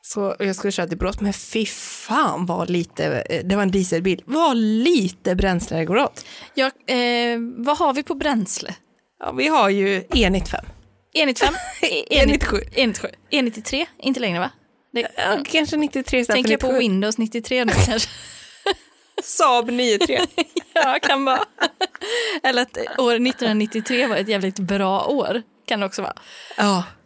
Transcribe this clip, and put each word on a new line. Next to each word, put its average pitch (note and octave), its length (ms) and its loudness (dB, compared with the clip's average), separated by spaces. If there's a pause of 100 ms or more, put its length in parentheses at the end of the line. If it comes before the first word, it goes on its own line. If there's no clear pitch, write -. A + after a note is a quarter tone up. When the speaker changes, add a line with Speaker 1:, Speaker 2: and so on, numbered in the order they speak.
Speaker 1:
Så, - 240 -4
och F#3+ 180 -4
jag F#3+ 120 0
skulle G3 160 -2
köra F3 140 -2
till E3 120 -6
Borås, F#3 220 -4
men G3+ 120 0
fy - 340 -2
fan G#3 800 -2
vad F3 240 -2
lite, E3+ 340 -2 (260)
eh, E3 140 -2
det G3 120 2
var G#3 60 2
en F#3+ 80 2
dieselbil, F3+ 560 0
vad D4 300 2
lite A3 760 2
bränsle F3+ 420 0
det E3 80 0
går F3 120 0
åt. - 280 0 (300)
Speaker 2:
Ja, C4 120 2 (280)
eh, A#3+ 440 0 (180)
vad C#4+ 220 0
har C4+ 160 4
vi C#4+ 80 -2
på E4 120 -4
bränsle? C4 600 -2 (460)
Speaker 1:
Ja, - 120 -6
vi C4 160 0
har C4 200 4
ju G3 360 0 (100)
E G#3 160 4
nittiofem. - 340 -2 (500)
Speaker 2:
E D4+ 120 2
nittiofem? C4+ 280 2 (140)
Speaker 1:
<laughs> - 140 -6
Speaker 2:
E-, - 220 -2 (180)
Speaker 1:
E C#4 40 8
nittio C#4+ 200 2
sju. G3+ 140 0 (140)
Speaker 2:
E C4 120 4
nittio G#3+ 160 -2
sju. - 60 -6 (220)
E D4 120 2
nittiotre? B3 440 -2 (120)
Inte C4 220 -2
längre, F3+ 200 -2
va? B3+ 100 -2 (420)
Det A#3 80 -2 (160)
Speaker 1:
Ja, - 280 0
kanske D#4 320 0
nittiotre C#4 420 0
istället A#3 180 2
Speaker 2:
Tänker B3 120 2
Speaker 1:
för A3 40 6
Speaker 2:
jag A3 80 2
på C4 60 -2
Speaker 1:
nittiosju. B3+ 220 2
Speaker 2:
Windows G3+ 300 0
nittiotre A#3 460 -2
då, A3 80 2 (140)
kanske? A3+ 220 0 (580)
<laughs> - 560 -6
Speaker 1:
Saab B3 480 2
nio A#3+ 280 2
tre. D4+ 280 2
Speaker 2:
<laughs> - 0 - (480)
Ja, C#4+ 280 2
kan C#4 220 2
vara. C4 200 0 (1000)
Eller B3 200 2
att - 160 -6 (200)
år A#3+ 200 4
nittonhundranittiotre A#3+ 880 0
var A3 100 0
ett G3 120 -2
jävligt F#3+ 300 0
bra G3 460 0
år. A#3+ 380 0 (240)
Kan G#3+ 140 -2
det G3+ 60 -2
också F#3+ 160 -6
vara. - 100 -6 (440)
Speaker 1:
Ja. G3 280 2 (220)